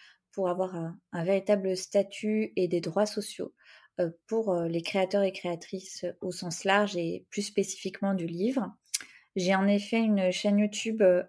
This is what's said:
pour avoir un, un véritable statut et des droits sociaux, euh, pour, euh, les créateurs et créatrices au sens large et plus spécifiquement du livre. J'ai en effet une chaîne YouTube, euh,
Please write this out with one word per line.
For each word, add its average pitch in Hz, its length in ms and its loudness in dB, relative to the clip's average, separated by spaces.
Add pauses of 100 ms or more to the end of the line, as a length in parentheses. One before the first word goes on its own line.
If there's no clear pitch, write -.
(320)
pour 190 180 0
avoir 185 260 -2
un, 165 240 -6 (140)
un 170 100 -4
véritable 190 540 2
statut 214 800 -2
et 185 100 2
des 170 140 0
droits 180 240 0
sociaux, - 480 -6 (480)
euh, 170 80 0 (180)
pour, 220 240 0
euh, 170 160 0
les 165 140 -2
créateurs 190 420 0
et 190 80 2
créatrices 185 720 -8 (140)
au 180 140 -6
sens 170 320 -8
large 196 320 4
et 170 320 -4
plus - 120 -4
spécifiquement 196 720 -4
du 175 120 -2
livre. 190 440 -2 (680)
J'ai 185 180 2
en 190 100 2
effet 202 320 2
une 202 360 2
chaîne 202 260 2
YouTube, 220 420 0
euh, 180 280 6